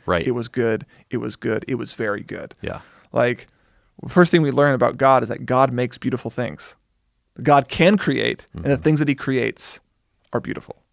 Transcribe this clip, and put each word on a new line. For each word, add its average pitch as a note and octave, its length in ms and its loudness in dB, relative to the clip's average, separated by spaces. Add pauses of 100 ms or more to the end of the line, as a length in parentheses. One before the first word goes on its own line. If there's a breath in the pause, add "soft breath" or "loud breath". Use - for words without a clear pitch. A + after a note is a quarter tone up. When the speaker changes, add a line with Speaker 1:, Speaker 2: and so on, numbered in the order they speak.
Speaker 1:
Right. F2 200 0
Speaker 2:
It B2 60 0
was A#2+ 160 -6
good. A2+ 380 -2 (240 soft breath)
It B2 80 -4
was A#2+ 180 -8
good. A2 320 -4
It C3 60 -4
was A#2 200 -8
very G#2 280 -4
good. - 400 -12
Speaker 1:
Yeah. - 180 -8 (320 soft breath)
Speaker 2:
Like, B2 360 -2 (540)
the - 60 -12
first F3 220 4
thing E3+ 120 6
we C#3+ 80 2
learn C#3 240 4
about B2 220 0
God C3+ 260 4
is G#2+ 60 -4
that A#2 160 -8
God B2+ 280 2
makes B2 260 -4
beautiful A#2+ 320 -4
things. - 460 -10 (680)
God C#3 260 4
can - 300 4
create, - 560 -2
and E2 100 -10
the - 60 -2
Speaker 1:
Mm-hmm. C#3+ 120 0
Speaker 2:
things D#3 160 4
that D3 100 0
he C#3 60 2
creates - 640 -4 (520)
are - 80 -2
beautiful. - 420 -10 (100)